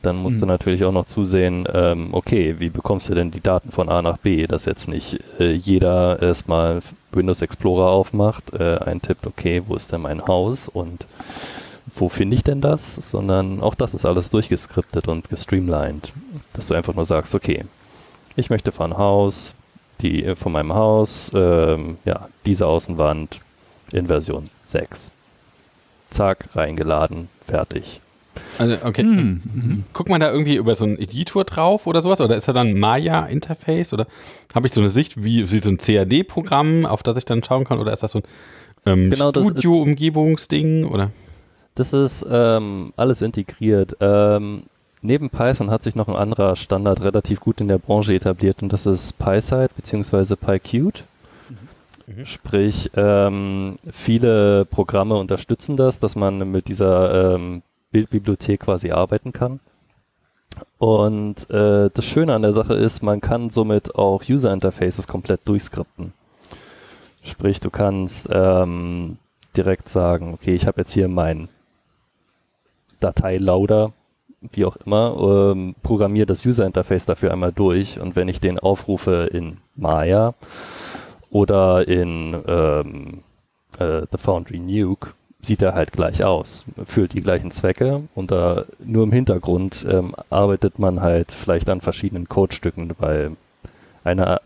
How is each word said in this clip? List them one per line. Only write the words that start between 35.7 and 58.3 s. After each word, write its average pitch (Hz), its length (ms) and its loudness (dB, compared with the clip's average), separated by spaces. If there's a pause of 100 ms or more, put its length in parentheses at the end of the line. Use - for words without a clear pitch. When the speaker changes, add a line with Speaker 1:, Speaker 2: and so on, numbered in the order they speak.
Speaker 2:
ein 92 100 2
C-A-D-Programm, 147 1080 2
auf - 160 -2
das 117 140 0
ich 123 80 -6
dann 113 180 -2
schauen 131 220 0
kann? 123 160 -2
Oder 107 120 -2
ist 107 120 -4
das - 80 -6
so 107 80 0
ein, - 40 -10 (640)
ähm, 92 240 4
Speaker 1:
Genau, 139 220 4
das 147 120 4
ist 208 60 4
Speaker 2:
Studio-Umgebungsding? 156 1300 2
Oder? 98 260 0 (640)
Speaker 1:
Das - 180 -2
ist, 139 380 0
ähm, 110 680 2
alles 127 260 0
integriert. 104 800 0
Ähm, 104 600 2 (400)
neben 135 280 0
Python 123 400 0
hat 110 120 0
sich 113 140 -4
noch 107 120 -2
ein 95 80 -4
anderer 101 380 2
Standard 98 480 0
relativ 98 380 0
gut - 200 -2
in 104 60 -2
der 98 120 2
Branche 104 360 2
etabliert 95 480 0
und 98 100 -2
das 101 140 -2
ist - 320 -2
PySide 127 580 0
beziehungsweise 98 600 -2
PyQt. 117 680 -2 (440)
Speaker 2:
Mhm. - 680 -20
Mhm. - 120 -14
Speaker 1:
Sprich, - 720 0
ähm, 98 800 2 (160)
viele 110 720 4
Programme 104 520 0
unterstützen 101 600 -4
das, 131 220 2
dass 107 160 -2
man 98 380 -2
mit 95 160 -2
dieser, 92 640 2
ähm, 90 280 -6 (280)
Bildbibliothek 104 680 0